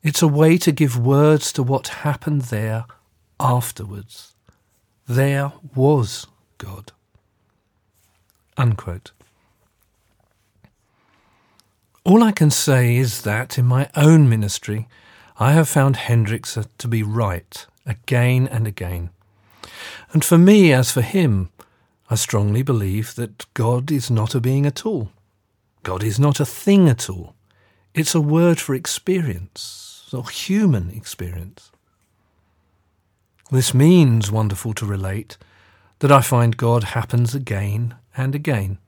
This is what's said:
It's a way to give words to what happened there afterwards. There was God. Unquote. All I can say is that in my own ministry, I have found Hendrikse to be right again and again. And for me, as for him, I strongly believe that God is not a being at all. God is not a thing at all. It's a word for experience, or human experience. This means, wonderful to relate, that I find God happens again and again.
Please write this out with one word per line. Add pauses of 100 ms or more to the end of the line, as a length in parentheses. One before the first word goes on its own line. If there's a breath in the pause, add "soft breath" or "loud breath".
It's
a
way
to
give
words
to
what
happened
there (520 soft breath)
afterwards. (760)
There (220)
was (320)
God. (1700)
Unquote. (3000)
All
I
can
say
is
that
in
my
own
ministry, (520 soft breath)
I
have
found
Hendrikse (100)
to
be
right (200)
again
and
again. (1040 loud breath)
And
for
me,
as
for
him, (640 soft breath)
I
strongly
believe
that
God
is
not
a
being
at
all. (720)
God
is
not
a
thing
at
all. (600)
It's
a
word
for
experience,
or
human
experience. (1800)
This
means,
wonderful
to
relate, (600 soft breath)
that
I
find
God
happens
again (200)
and
again. (120)